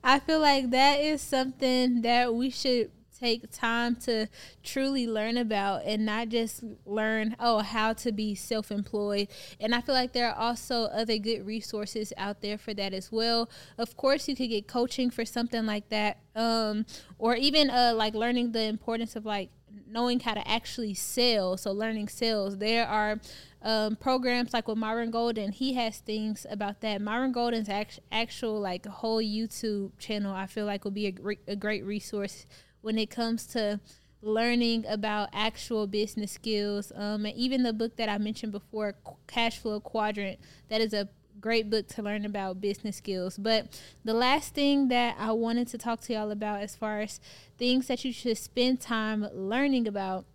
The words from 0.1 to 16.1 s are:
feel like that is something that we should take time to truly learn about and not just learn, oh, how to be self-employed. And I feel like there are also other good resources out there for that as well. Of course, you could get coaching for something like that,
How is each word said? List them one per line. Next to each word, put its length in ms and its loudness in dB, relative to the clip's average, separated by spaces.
feel 200 4
like 320 6
that 280 8
is 220 2
something 800 2
that 320 4
we 160 0
should 400 2
take 320 0
time 440 2
to 300 0
truly 420 0
learn 320 0
about 480 0
and 220 0
not 220 -2
just 340 -2
learn, 520 0
oh, 200 4
how 340 0
to 180 -2
be 220 -2
self-employed. 920 -2
And 160 2
I 60 2
feel 120 0
like 200 2
there 140 2
are 80 -2
also 500 -2
other 340 0
good 260 -2
resources 720 -6
out 240 -4
there 160 -4
for 160 -8
that 220 -4
as 160 -8
well. 360 2
Of 180 -4
course, 320 2
you 80 -2
could 140 -2
get 180 -2
coaching 440 0
for 120 -4
something 440 -2
like 220 -4
that, 280 0